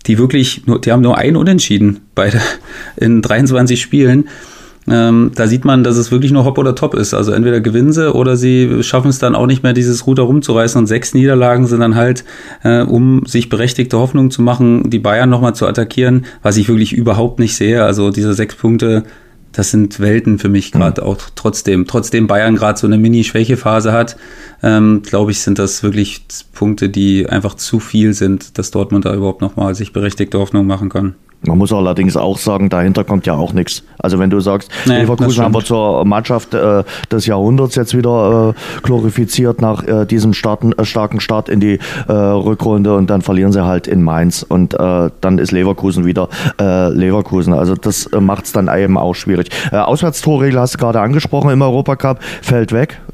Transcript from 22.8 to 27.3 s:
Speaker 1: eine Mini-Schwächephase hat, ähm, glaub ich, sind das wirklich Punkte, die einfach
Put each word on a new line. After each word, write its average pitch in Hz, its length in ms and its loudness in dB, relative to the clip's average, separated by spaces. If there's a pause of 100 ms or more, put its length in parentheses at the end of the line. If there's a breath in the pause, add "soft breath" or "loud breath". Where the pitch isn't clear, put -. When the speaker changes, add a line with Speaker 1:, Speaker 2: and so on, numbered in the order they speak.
Speaker 1:
eine 107 120 2
Mini-Schwächephase 113 960 0
hat, 117 240 -2 (460 loud breath)
ähm, 107 380 4
glaub 104 280 -2
ich, 101 100 -4
sind 101 200 -2
das 98 220 -2
wirklich 104 440 -4 (260)
Punkte, 104 380 -2
die 98 400 0
einfach 98 240 -2